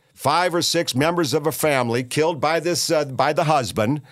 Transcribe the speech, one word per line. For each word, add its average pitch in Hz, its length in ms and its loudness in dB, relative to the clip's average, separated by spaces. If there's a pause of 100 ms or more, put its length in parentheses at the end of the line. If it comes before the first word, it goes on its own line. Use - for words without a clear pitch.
(140)
Five 170 400 0
or 170 80 0
six 165 320 -2
members 156 400 2
of 151 120 -2
a 156 60 0
family 127 520 0
killed 147 360 -2
by 160 200 0
this, 165 300 -2
uh, 156 140 2
by 131 280 0
the 170 120 0
husband. 131 560 0 (120)